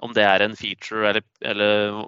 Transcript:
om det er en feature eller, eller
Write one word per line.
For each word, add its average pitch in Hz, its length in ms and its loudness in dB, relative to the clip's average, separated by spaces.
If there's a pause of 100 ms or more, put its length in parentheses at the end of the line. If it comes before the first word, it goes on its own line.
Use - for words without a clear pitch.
om 117 120 -10
det 110 120 4
er 95 160 4
en 107 140 -2
feature 107 500 -6
eller, 104 160 2 (200)
eller 104 500 0 (160)